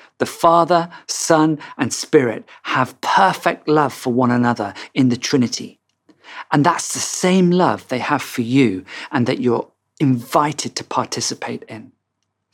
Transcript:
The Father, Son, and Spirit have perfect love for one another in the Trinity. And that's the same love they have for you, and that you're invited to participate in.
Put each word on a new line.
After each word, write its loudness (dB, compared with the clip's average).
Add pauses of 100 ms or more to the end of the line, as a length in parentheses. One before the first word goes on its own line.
(180)
The -2
Father, 2 (180)
Son, 2 (200)
and -4
Spirit 0 (200)
have -2
perfect 0
love 2
for -4
one 2
another 0 (200)
in 4
the 0
Trinity. -2 (720)
And 4
that's 0
the -6
same 2
love 0
they -4
have -2
for -6
you, 2 (260)
and 0
that -2
you're 0 (320)
invited 0
to -8
participate -6
in. -16 (600)